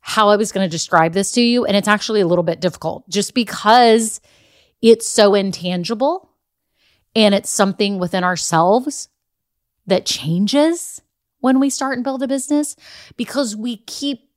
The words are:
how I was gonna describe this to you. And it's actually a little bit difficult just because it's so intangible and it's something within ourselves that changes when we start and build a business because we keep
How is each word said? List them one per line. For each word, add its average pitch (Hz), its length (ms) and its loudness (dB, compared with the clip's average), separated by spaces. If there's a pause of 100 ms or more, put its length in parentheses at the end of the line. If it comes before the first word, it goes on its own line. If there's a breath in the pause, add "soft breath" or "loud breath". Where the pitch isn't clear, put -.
how - 280 0
I 208 80 4
was 208 160 -2
gonna 190 160 -2
describe 165 460 0
this 196 180 -2
to 240 80 2
you. 240 240 2
And 196 100 -2
it's 202 140 0
actually 214 320 0
a 185 60 2
little 175 160 2
bit 170 180 -4
difficult - 480 -6
just 196 260 -4
because 226 880 4 (640 soft breath)
it's 226 260 4
so 208 260 4
intangible 196 960 -2 (840)
and 214 200 4
it's 202 160 -4
something 196 480 0
within 180 260 -2
ourselves 180 840 0 (800)
that 185 200 0
changes 233 920 -2 (400)
when 262 180 2
we 277 120 0
start 269 240 -6
and 247 100 -6
build 262 180 -6
a 269 60 -6
business 294 480 -4 (400 loud breath)
because 240 400 -4
we 220 220 -8
keep - 580 -10